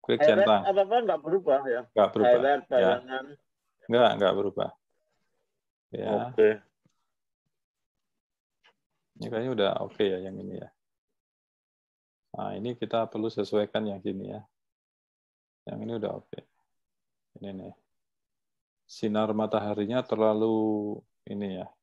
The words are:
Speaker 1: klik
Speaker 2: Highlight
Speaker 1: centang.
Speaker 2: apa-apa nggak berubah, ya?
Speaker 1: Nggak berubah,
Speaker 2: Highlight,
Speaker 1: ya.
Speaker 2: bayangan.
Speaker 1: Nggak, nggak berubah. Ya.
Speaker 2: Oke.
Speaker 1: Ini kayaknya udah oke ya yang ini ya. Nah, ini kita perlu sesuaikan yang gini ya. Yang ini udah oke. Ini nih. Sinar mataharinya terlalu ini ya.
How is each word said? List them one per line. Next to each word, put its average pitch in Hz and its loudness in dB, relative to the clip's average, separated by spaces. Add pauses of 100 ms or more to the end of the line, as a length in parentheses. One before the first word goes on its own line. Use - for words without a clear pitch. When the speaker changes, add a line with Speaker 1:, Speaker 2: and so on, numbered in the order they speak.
Speaker 1:
klik 117 0
Speaker 2:
Highlight 107 6
Speaker 1:
centang. 143 6
Speaker 2:
apa-apa 196 2 (100)
nggak 165 0
berubah, 156 2
ya? 123 -2 (140)
Speaker 1:
Nggak 101 6
berubah, 120 6
Speaker 2:
Highlight, 131 2
Speaker 1:
ya. - -16
Speaker 2:
bayangan. 127 0 (640)
Speaker 1:
Nggak, 117 6
nggak 95 4
berubah. 101 -2 (1200)
Ya. 104 -6 (160)
Speaker 2:
Oke. 123 4 (2750)
Speaker 1:
Ini 113 -8
kayaknya 120 -4
udah 101 2 (160)
oke - -4
ya 95 0
yang 95 -10
ini 95 -12
ya. - -14 (1600)
Nah, 98 -8
ini 117 -8
kita 113 -4
perlu 110 -6
sesuaikan 107 -2
yang 98 -8
gini 98 -8
ya. 104 -14 (1300)
Yang 107 -10
ini 117 -8
udah - -6
oke. - -16 (1000)
Ini 196 -12
nih. 190 -14 (1120)
Sinar 107 -2
mataharinya 107 -2
terlalu 110 0 (320)
ini 98 -8
ya. - -12 (160)